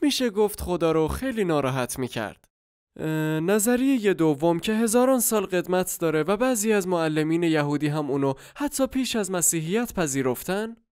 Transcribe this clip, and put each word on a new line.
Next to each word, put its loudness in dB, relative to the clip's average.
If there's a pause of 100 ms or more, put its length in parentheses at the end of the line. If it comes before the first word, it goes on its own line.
می‌شه 2
گفت 0
خدا 0
رو 2
خیلی -4
ناراحت 0
می‌کرد. -6 (540)
اه، -4 (340)
نظریهٔ 2
دوم 2
که -2
هزاران 2
سال 0
قدمت -2
داره 2
و 0
بعضی 0
از 0
معلمین 0
یهودی 2
هم -2
اونو 0 (220)
حتی -2
پیش -4
از -2
مسیحیت -2
پذیرفتن، -2 (180)